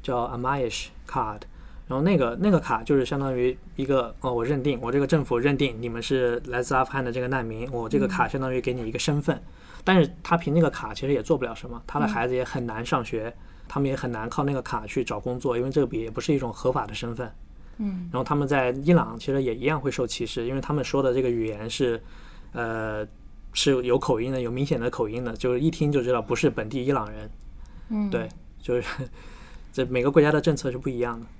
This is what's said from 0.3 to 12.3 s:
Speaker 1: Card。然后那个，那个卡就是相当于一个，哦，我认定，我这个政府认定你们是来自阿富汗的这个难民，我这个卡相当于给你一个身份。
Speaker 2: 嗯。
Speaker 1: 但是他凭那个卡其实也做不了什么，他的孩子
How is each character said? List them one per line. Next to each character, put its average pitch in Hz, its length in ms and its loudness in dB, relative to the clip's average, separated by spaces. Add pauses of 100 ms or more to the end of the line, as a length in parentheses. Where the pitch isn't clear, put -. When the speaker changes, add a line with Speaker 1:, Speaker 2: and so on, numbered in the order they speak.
Speaker 1:
Card。 107 340 -2 (460)
然 131 100 -2
后 139 40 2
那 180 160 6
个， 120 240 2
那 208 100 4
个 165 80 6
卡 113 240 0
就 143 120 4
是 131 100 6
相 139 120 -2
当 135 200 -2
于 127 200 2 (200)
一 135 80 -2
个， 127 340 2
哦， 127 140 -2
我 117 100 0
认 135 180 0
定， 135 200 0
我 117 100 -2
这 139 80 4
个 139 80 2
政 151 160 4
府 120 140 0
认 139 200 4
定 131 240 2
你 120 60 -6
们 117 140 -4
是 123 460 2
来 123 140 -2
自 - 120 0
阿 131 100 4
富 - 80 -2
汗 135 120 0
的 120 80 -2
这 127 100 -2
个 123 60 -2
难 127 180 0
民， 113 260 -6
我 117 160 -2
这 143 100 2
个 - 80 4
卡 120 220 2
相 135 120 -2
当 131 140 -2
于 127 60 2
给 123 140 -2
你 120 120 -4
一 110 60 -4
个 120 80 -6
身 147 220 2
份。 151 140 2
Speaker 2:
嗯。 - 60 -12 (440)
Speaker 1:
但 190 160 8
是 165 80 4 (120)
他 - 140 2
凭 160 180 0
那 170 60 6
个 156 100 6
卡 110 240 -6
其 135 140 -4
实 143 60 4
也 113 100 0
做 147 140 2
不 127 80 -2
了 113 100 -8
什 - 140 -12
么， 117 180 -10
他 - 140 -2
的 110 60 4
孩 117 200 0
子 127 80 0